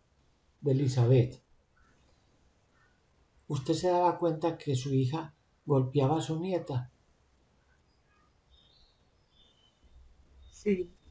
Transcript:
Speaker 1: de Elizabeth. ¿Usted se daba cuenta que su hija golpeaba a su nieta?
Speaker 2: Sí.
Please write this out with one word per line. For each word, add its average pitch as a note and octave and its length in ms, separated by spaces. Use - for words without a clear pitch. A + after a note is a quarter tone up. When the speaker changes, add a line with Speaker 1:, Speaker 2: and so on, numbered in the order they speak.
Speaker 1:
de C#3 100
Elizabeth. B2+ 720
¿Usted D3+ 280
se F3+ 140
daba F3 280
cuenta E3 400
que C#3+ 180
su C3 180
hija C3+ 420
golpeaba C#3 540
a - 20
su D#3+ 180
nieta? E3 520
Speaker 2:
Sí. F#3 400